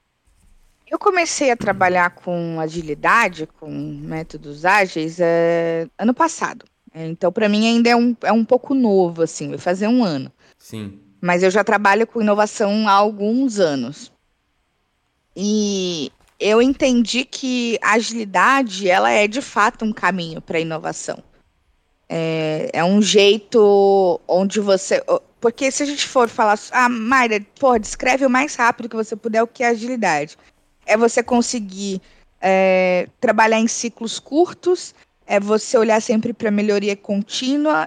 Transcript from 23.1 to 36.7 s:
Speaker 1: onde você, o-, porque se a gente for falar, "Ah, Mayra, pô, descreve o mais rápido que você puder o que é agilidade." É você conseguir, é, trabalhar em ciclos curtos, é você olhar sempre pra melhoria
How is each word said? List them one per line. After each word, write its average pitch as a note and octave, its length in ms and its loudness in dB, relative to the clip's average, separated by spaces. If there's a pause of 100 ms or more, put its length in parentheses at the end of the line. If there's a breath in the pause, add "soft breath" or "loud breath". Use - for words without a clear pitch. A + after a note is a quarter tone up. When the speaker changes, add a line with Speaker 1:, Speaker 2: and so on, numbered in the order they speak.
Speaker 1:
onde F#3+ 320 0
você, G3 480 0
o-, - 140 0 (200)
porque B3+ 300 0
se C#4+ 120 -4
a C#4+ 40 -2
gente C#4+ 200 -6
for A#3+ 220 0
falar, G#3+ 300 0 (140)
"Ah, B3 160 2
Mayra, A#3 560 0 (160)
pô, B3+ 180 4
descreve B3+ 460 -2
o C4 60 4
mais C#4+ 240 0
rápido A#3 340 -2
que A3+ 80 -12
você A3 180 -6
puder A3 280 -2
o A#3 40 -2
que - 160 -8
é A#3+ 60 2
agilidade." G#3+ 720 -2 (480 soft breath)
É G#3 100 2
você A#3 260 2
conseguir, G3+ 800 -4 (400 soft breath)
é, F#3 680 2 (120)
trabalhar A3 400 2
em A3+ 80 2
ciclos - 500 -8
curtos, - 760 -2 (320 soft breath)
é G#3 120 0
você G#3 380 0
olhar A3 240 4
sempre A3 320 -2
pra G#3+ 180 -4
melhoria G#3 460 0